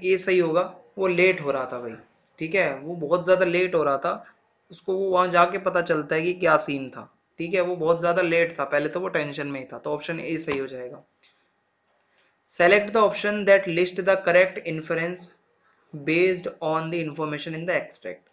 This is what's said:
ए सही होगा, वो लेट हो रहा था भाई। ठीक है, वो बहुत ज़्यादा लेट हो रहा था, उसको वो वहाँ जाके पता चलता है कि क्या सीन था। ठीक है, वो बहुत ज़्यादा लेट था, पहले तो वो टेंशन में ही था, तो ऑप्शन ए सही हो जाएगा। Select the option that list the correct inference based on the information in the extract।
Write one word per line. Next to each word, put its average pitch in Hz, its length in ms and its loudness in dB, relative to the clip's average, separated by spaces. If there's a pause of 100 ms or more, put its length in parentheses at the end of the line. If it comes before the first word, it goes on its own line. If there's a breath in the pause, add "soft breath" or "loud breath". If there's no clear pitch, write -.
ए 185 140 4
सही 185 200 2
होगा, 170 360 2 (240)
वो 190 80 0
लेट 180 340 2
हो 143 100 -2
रहा 131 160 -2
था 123 140 -8
भाई। 113 140 -10 (440)
ठीक 160 160 -6
है, 151 240 0
वो 156 160 -10
बहुत 170 300 0
ज़्यादा 185 200 4
लेट 175 300 2
हो 156 80 4
रहा 139 140 2
था, - 380 -6 (360)
उसको 185 240 -6
वो 190 160 -2
वहाँ 180 180 4
जाके 175 300 4
पता 180 240 0
चलता 156 340 -2
है 165 60 0
कि 180 100 0
क्या 170 240 4
सीन 139 340 -6
था। - 240 -18 (240)
ठीक 170 160 -6
है, 185 60 2
वो 180 160 -2
बहुत 165 240 2
ज़्यादा 175 220 2
लेट 165 380 0
था, 139 40 -2
पहले 147 240 -2
तो 180 120 -4
वो 185 80 -4
टेंशन 147 380 -4
में 139 140 -8
ही 131 60 -12
था, 120 120 -14
तो 147 120 -8
ऑप्शन 156 300 -6
ए 156 160 -6
सही 160 220 -4
हो 135 80 -4
जाएगा। 127 360 -14 (1500 soft breath)
Select 202 420 4
the 226 100 2
option 208 320 0 (160)
that 196 160 8
list 180 320 -2
the 190 200 2 (120)
correct 185 300 4 (100)
inference 165 500 -6 (800)
based 175 500 0 (160)
on 160 280 -2
the 165 140 -4
information 151 440 -8
in 160 120 -8
the 170 140 -2
extract। - 580 -8